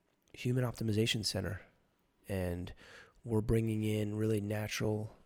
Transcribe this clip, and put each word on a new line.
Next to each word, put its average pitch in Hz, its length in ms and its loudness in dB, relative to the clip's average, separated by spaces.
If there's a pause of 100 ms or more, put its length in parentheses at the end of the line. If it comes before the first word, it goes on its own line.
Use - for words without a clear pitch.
(320)
human 127 320 0
optimization 113 600 2
center, 95 360 -2 (680)
and 90 440 -2 (520)
we're 113 180 2
bringing 113 420 2
in 107 320 0
really 107 240 2
natural 107 720 -2 (140)